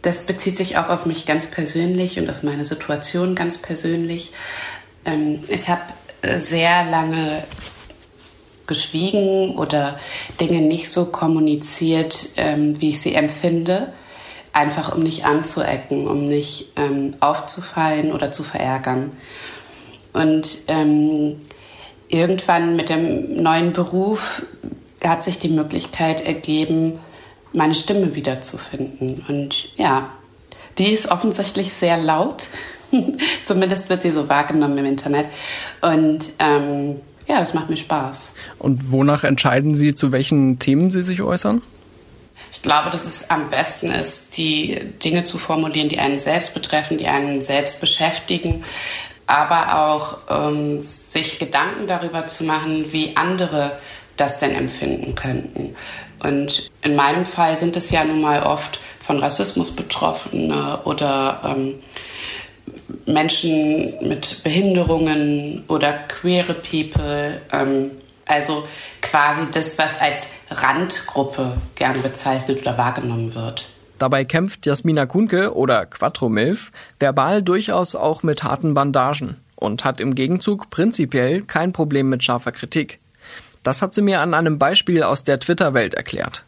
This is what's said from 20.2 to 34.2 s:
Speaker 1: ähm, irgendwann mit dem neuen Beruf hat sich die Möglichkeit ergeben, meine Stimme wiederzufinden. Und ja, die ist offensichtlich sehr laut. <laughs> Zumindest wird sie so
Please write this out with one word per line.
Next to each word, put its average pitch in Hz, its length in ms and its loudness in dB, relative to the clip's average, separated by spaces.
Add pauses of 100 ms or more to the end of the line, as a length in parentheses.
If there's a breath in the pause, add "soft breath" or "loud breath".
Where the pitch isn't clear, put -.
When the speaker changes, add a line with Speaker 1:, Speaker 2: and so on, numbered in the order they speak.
Speaker 1:
ähm, 151 720 2 (720 loud breath)
irgendwann 170 680 2
mit 160 140 0
dem 165 520 0
neuen 165 320 4
Beruf 185 680 -2 (600)
hat 165 200 2
sich 175 160 -4
die 170 100 -2
Möglichkeit 160 720 0
ergeben, 160 760 0 (540 loud breath)
meine 156 220 4
Stimme 185 400 0
wiederzufinden. 131 1120 -6
Und 143 500 -4
ja, 135 320 2 (680 loud breath)
die 196 140 4
ist 214 200 0
offensichtlich 190 640 0
sehr 170 240 2
laut. 160 500 0 (440 loud breath)
<laughs> - 520 0
Zumindest 185 460 2
wird 185 120 2
sie 175 100 2
so 151 160 0